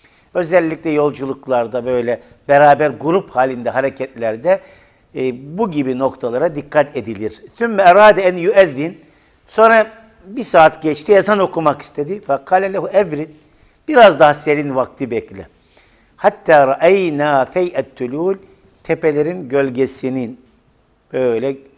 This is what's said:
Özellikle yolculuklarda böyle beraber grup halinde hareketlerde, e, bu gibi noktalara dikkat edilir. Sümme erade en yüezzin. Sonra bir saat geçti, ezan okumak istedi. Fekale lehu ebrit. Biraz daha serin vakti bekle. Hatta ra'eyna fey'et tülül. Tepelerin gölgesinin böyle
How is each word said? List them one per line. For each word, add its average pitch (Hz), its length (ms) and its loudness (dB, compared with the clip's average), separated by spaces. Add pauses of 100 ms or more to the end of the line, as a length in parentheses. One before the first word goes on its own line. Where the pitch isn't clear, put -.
(340)
Özellikle 165 560 -2
yolculuklarda 127 960 -4
böyle 120 360 -4 (260)
beraber 143 420 4
grup 156 400 -4
halinde 123 400 -4
hareketlerde, 131 920 -4 (540)
e, 135 420 -8
bu 214 140 -4
gibi 131 280 -4
noktalara 135 560 -4
dikkat 143 420 -4
edilir. 107 460 -10 (140)
Sümme 220 260 -2
erade 196 380 6
en 180 160 0
yüezzin. 170 640 0 (460)
Sonra 220 400 4 (380)
bir 220 180 -10
saat 160 380 4
geçti, 156 320 -2
ezan 196 260 2
okumak 160 420 -2
istedi. 175 400 -10
Fekale 185 520 -2
lehu 170 200 -6
ebrit. 160 360 -2 (580)
Biraz 214 320 6
daha 147 140 6
serin 147 420 -4
vakti 123 360 -6
bekle. 101 360 -10 (680)
Hatta 165 520 2
ra'eyna 147 800 0
fey'et 175 500 -6
tülül. 156 420 -6 (460)
Tepelerin 156 640 -4
gölgesinin 131 920 -4 (720)
böyle 127 440 -2 (200)